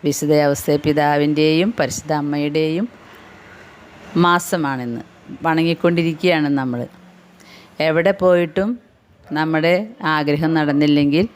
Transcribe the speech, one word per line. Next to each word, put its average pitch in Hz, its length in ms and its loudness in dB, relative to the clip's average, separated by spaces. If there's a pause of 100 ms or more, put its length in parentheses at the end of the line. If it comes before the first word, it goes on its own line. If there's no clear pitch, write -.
വിശുദ്ധ 147 280 0 (160)
ഔസേ 143 260 0 (100)
പിതാവിൻ്റെയും 151 840 2 (100)
പരിശുദ്ധ 151 320 -4 (120)
അമ്മയുടെയും 156 640 -2 (1400)
മാസമാണിന്ന്. 139 760 -2 (440)
വണങ്ങിക്കൊണ്ടിരിക്കുകയാണ് 165 1040 0 (100)
നമ്മൾ. 123 220 -4 (1040)
എവിടെ 170 340 2
പോയിട്ടും 185 480 2 (680)
നമ്മുടെ 160 360 2 (420)
ആഗ്രഹം 151 420 0
നടന്നില്ലെങ്കിൽ 147 760 2